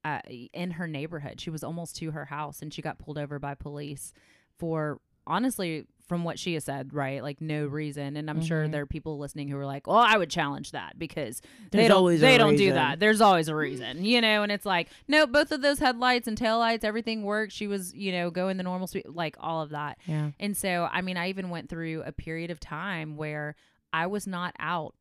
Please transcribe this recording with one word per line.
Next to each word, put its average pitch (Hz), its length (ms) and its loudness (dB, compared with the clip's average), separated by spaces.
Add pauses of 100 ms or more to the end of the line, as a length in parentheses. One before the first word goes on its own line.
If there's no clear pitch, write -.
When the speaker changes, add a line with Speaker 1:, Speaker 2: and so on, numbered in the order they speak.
Speaker 1:
uh, 147 160 -4 (340)
in 175 180 -6
her 170 160 -6
neighborhood. 151 520 -8
She - 100 -8
was 156 140 -8
almost 165 340 -8
to 160 140 -6
her 147 140 -8
house 147 360 -10
and 151 120 -10
she 156 80 -10
got - 180 -8
pulled 147 180 -10
over 147 220 -6
by 139 160 -8
police 147 580 -12 (440)
for, 160 420 -2 (260)
honestly, 175 600 -2 (220)
from 175 160 -2
what 170 160 -4
she 175 140 -2
has 151 100 -4
said, 139 300 -6
right? 139 280 -2
Like, 143 200 -8
no 151 240 -4
reason. 143 500 -6
And 151 140 -6
I'm 156 120 -2
sure 160 220 0
Speaker 2:
Mm-hmm. 156 80 -2
Speaker 1:
there 147 120 -4
are - 20 -4
people 156 340 -8
listening 143 300 -8
who 139 80 -4
are 139 80 -6
like, 139 220 -8
"Well, 196 100 6
I 226 180 8
would 170 140 2
challenge 143 420 -2
that 107 260 -10
because 143 440 -8 (300)
they 208 80 4
Speaker 2:
There's 226 100 8
Speaker 1:
don't, 196 80 10
Speaker 2:
always 175 240 6
Speaker 1:
they 254 140 10
Speaker 2:
a - 20 8
Speaker 1:
don't 220 180 8
do 202 100 6
Speaker 2:
reason. 185 100 4
Speaker 1:
that. 147 260 2
There's 214 180 6
always 180 300 8
a 156 60 -2
reason," 139 500 -4
you 240 160 6
know? 214 220 4
And 208 60 -2
it's 208 160 -4
like, 175 220 2 (220)
no, 302 180 6
both 285 240 4
of 285 100 -2
those 285 180 2
headlights 247 500 2
and 214 100 -4
taillights, 226 460 2
everything 220 380 -2
worked. 208 280 -2
She 208 160 -6
was, 196 260 -6
you 190 200 -4
know, 175 180 -2
going 185 240 -2
the 185 80 -6
normal 180 240 -4
speed, - 220 -6
like, 160 320 -6
all 165 200 -4
of 151 100 -8
that. 147 340 -8
Speaker 2:
Yeah. 151 340 -2
Speaker 1:
And 202 160 -4
so, 175 340 0
I 180 120 0
mean, 185 160 -4
I 175 100 -2
even 190 220 -6
went 170 180 -8
through 165 380 -8
a 160 80 -10
period 165 380 -8
of 156 100 -10
time 156 560 -8
where 151 380 -6 (360)
I 165 160 0
was 202 200 -4
not 180 320 -6
out 160 420 -6